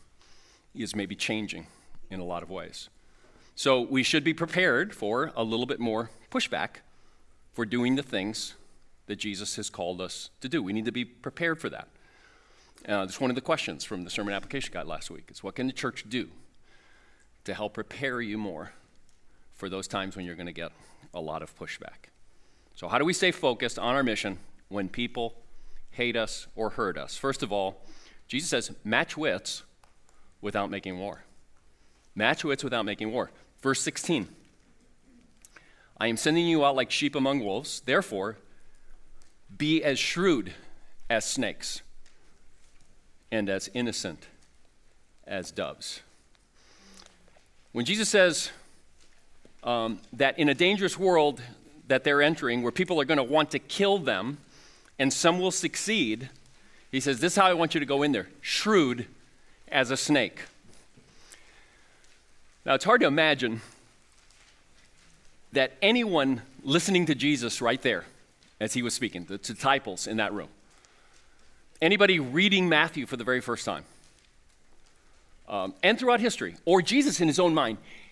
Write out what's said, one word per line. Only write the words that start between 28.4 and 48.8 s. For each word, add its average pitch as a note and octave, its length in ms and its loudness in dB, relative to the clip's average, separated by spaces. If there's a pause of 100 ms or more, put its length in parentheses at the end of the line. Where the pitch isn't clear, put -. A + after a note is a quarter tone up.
says, A#2 240 -2 (100)
"Match B2 360 0
wits B2 440 -4 (800)
without G2+ 300 -4
making F#2 280 -8
war." F#2+ 260 -10 (920)
Match A#2+ 300 2
wits C#3 200 -2
without A#2 220 -2
making G#2+ 260 -4
war. A#2 180 -2 (300)
Verse C3+ 220 0
sixteen, - 520 -2 (1600)
"I A2+ 80 0
am A#2 100 0
sending E3 300 4
you D#3+ 180 4
out C#3 100 6
like B2+ 160 0
sheep C#3+ 240 0
among C3+ 260 2
wolves. G#2 400 -4
Therefore, A2 580 0 (1160)
be D3+ 300 2
as C3+ 140 2
shrewd C3+ 560 0 (560)
as A2 160 2
snakes - 560 -4 (1500)
and G#2 160 0
as F#2+ 260 -2
innocent A2+ 520 -6 (1000)
as F#2+ 260 -8
doves." - 480 -8 (1700)
When A#2+ 120 -2
Jesus G3+ 240 0
says, F3+ 420 4 (1120)